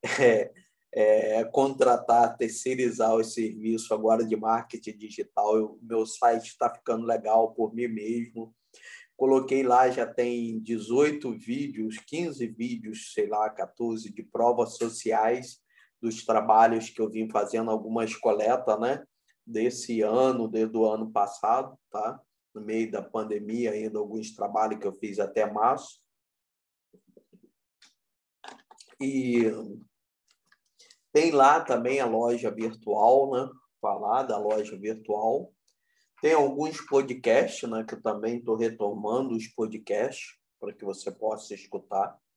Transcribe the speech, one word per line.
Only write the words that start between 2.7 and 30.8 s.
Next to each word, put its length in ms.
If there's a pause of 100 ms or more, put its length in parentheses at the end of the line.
o 80
serviço 680
agora 320
de 100
marketing 640
digital, 640
eu, 240
meu 240
site 500
tá 160
ficando 320
legal 480
por 220
mim 140
mesmo. 680 (640)
Coloquei 460
lá, 280
já 160
tem 540
dezoito 760
vídeos, 600
quinze 480
vídeos, 680
sei 140
lá, 240
quatorze, 600
de 120
provas 560
sociais 840 (400)
dos 240
trabalhos 640
que 140
eu 80
vim 180
fazendo, 420
algumas 460
coletas, 640
né, 240 (420)
desse 540
ano, 480
desde 260
o 120
ano 240
passado, 680 (120)
tá? 280 (360)
No 80
meio 280
da 120
pandemia 720
ainda, 260
alguns 360
trabalhos 460
que 60
eu 80
fiz 240
até 260
março. 560 (3000)
E 440 (1700)